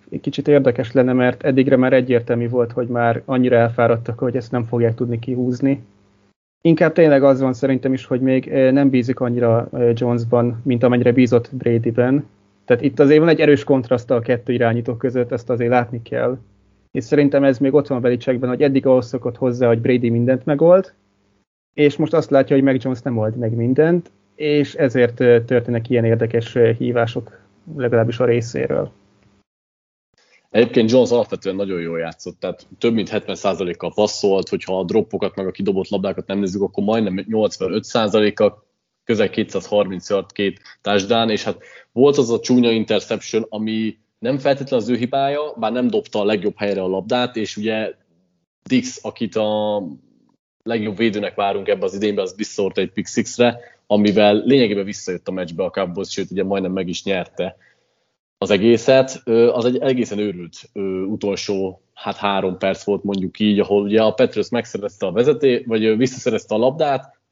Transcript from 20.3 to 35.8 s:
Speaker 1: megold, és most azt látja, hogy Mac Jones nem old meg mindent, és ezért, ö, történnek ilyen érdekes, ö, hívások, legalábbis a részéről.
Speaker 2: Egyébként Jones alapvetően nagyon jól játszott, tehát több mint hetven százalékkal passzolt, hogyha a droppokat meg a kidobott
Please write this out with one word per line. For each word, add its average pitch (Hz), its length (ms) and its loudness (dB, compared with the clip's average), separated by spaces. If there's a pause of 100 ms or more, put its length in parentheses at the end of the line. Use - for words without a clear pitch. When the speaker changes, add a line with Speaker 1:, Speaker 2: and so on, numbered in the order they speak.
Speaker 1:
megold, 165 480 4 (800)
és 143 220 2
most 156 180 -2
azt 160 160 0
látja, 135 260 4
hogy 135 100 4
Mac 131 180 0
Jones 127 180 -6
nem 120 160 -4
old 110 180 -2
meg 117 200 -4
mindent, 147 560 0 (240)
és 147 400 0
ezért, 123 440 0
ö, 120 260 4
történnek 117 440 -2
ilyen 117 160 2
érdekes, 113 500 0
ö, 117 220 4
hívások, 117 600 -4 (360)
legalábbis 120 440 0
a 131 60 0
részéről. 120 680 -2 (1600)
Speaker 2:
Egyébként 117 420 4
Jones 123 200 4
alapvetően 98 440 -2
nagyon 95 260 -4
jól 82 180 -6
játszott, 85 400 -10
tehát - 280 -10 (100)
több 117 160 0
mint 101 160 -2
hetven 104 260 -6
százalékkal 90 600 -4
passzolt, 101 540 0
hogyha 92 300 -6
a 95 40 -2
droppokat 101 520 -2
meg 95 120 -6
a 90 40 -6
kidobott 95 360 -4